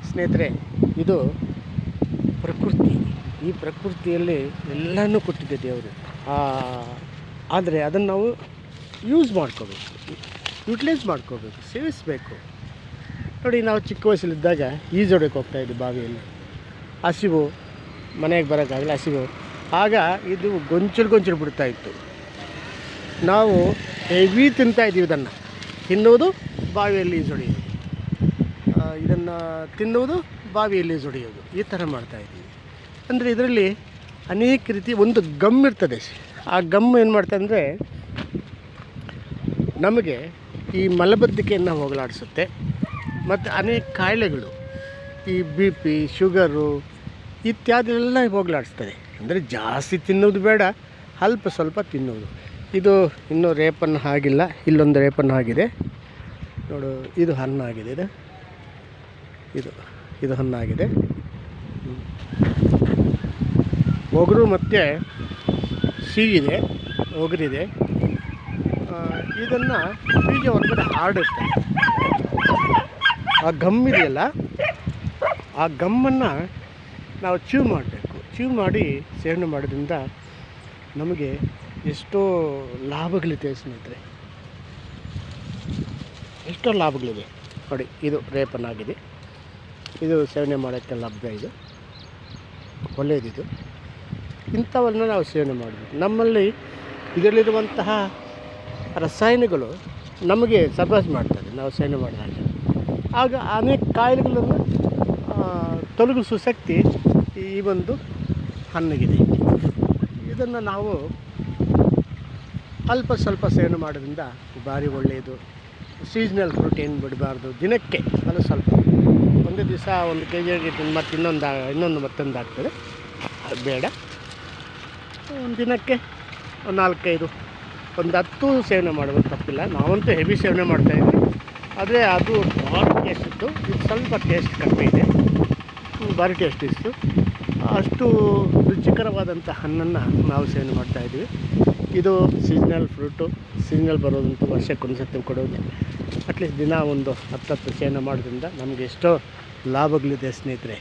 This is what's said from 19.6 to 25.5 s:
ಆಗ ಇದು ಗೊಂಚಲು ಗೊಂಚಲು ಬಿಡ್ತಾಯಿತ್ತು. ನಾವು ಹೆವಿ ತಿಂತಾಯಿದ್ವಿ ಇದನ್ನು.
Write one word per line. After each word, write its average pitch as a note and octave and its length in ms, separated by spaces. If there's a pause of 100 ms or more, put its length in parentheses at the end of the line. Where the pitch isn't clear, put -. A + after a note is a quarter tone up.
ಆಗ G#3 180 (340)
ಇದು F3+ 420
ಗೊಂಚಲು G3 400
ಗೊಂಚಲು F#3+ 260
ಬಿಡ್ತಾಯಿತ್ತು. C#3+ 800 (1080)
ನಾವು F#3+ 480 (360)
ಹೆವಿ F#3+ 420
ತಿಂತಾಯಿದ್ವಿ A3+ 520
ಇದನ್ನು. D3 300 (560)